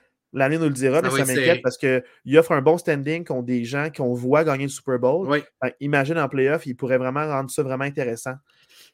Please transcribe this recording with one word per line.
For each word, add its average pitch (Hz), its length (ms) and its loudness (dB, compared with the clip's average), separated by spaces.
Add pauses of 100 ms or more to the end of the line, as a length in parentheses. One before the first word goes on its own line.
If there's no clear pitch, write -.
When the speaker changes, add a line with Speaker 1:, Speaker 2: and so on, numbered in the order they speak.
(320)
Speaker 1:
L'année 139 260 0
nous 165 60 0
le 147 60 2
dira, 131 260 0
Speaker 2:
Ça 170 60 2
Speaker 1:
mais 127 60 0
Speaker 2:
va 135 80 0
Speaker 1:
ça 139 60 4
Speaker 2:
être 131 60 0
Speaker 1:
m'inquiète 131 180 2
Speaker 2:
serré. 175 140 2
Speaker 1:
parce - 180 -2
qu'ils 131 600 0
offrent 165 140 6
un 143 100 2
bon 156 160 4
standing 156 460 -4
contre 127 200 -6
des 120 200 -2
gens 143 300 -4
qu'on 127 200 -2
voit 127 300 2
gagner 139 200 0
le 139 60 -4
Super 131 280 -4
Bowl. 143 300 0
Speaker 2:
Oui. 143 140 0 (200)
Speaker 1:
Fait, 127 180 -4
imagine 143 380 0
en 139 100 0
play-off, 143 380 0
ils 123 80 -6
pourraient 127 240 0
vraiment 135 280 -2
rendre 135 240 -4
ça 151 120 -2
vraiment 131 220 -4
intéressant. 131 500 -6
Speaker 2:
Tu - 400 -20 (200)